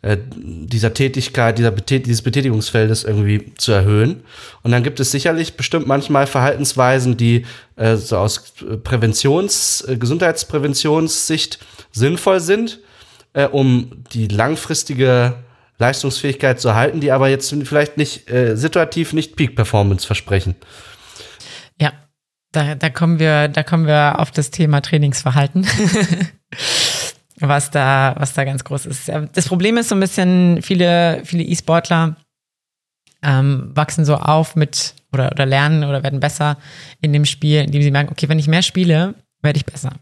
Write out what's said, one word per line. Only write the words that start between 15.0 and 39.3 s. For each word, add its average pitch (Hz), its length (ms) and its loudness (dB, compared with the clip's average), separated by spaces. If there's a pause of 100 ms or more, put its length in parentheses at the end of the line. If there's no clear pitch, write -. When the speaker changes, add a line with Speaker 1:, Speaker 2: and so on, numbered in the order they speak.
Speaker 1:
Leistungsfähigkeit 131 840 0
zu 123 80 2
erhalten, 127 300 0
die 143 120 0
aber 135 180 4
jetzt 135 240 -2 (100)
vielleicht 147 340 0
nicht, - 320 -4
äh, 117 260 2
situativ 160 580 -2
nicht 156 220 -4
Peak-Performance 104 680 0
versprechen. 95 500 -2 (1300)
Speaker 2:
Ja, 147 100 2 (600)
da, 147 240 -2
da 156 140 -4
kommen 165 300 2
wir, 151 280 2
da 147 160 -2
kommen 160 240 2
wir 147 320 4
auf - 120 0
das 147 200 -2
Thema 151 300 2
Trainingsverhalten, 143 840 2 (840)
<laughs> - 880 -6
was 143 320 0
da, 135 460 2
was 139 160 -4
da 139 120 -2
ganz 135 180 -6
groß 143 220 -8
ist. - 220 -10
Ja, 156 140 -4
das 156 260 -4
Problem 190 300 0
ist 233 120 -2
so 208 60 0
ein 196 40 2
bisschen, 180 640 2
viele, 175 640 2
viele 170 180 -4
E-Sportler, 165 720 0 (1080)
ähm, 135 500 0
wachsen 151 320 0
so 147 100 2
auf 156 400 0
mit, - 400 -2 (160)
oder, 135 200 0
oder 139 140 0
lernen 147 380 2
oder 139 200 -2
werden 139 160 -4
besser 147 380 -2 (440)
in 151 120 0
dem 147 120 2
Spiel, 151 360 2
indem 143 200 0
sie 143 100 2
merken, 143 200 0
okay, 147 180 -4
wenn 160 100 2
ich 147 80 0
mehr 165 140 2
spiele, 180 540 2 (260)